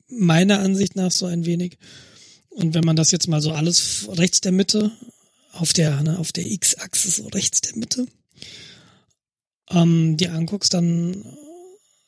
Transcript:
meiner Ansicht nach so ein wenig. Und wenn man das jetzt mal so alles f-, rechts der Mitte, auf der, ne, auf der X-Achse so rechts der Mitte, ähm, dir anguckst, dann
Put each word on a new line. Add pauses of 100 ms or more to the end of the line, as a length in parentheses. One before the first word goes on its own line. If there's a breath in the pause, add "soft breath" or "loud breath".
meiner
Ansicht
nach
so
ein
wenig. (680 loud breath)
Und
wenn
man
das
jetzt
mal
so
alles
f-,
rechts
der
Mitte, (640)
auf
der,
ne,
auf
der
X-Achse
so
rechts
der
Mitte, (1700 loud breath)
ähm,
dir
anguckst,
dann (840)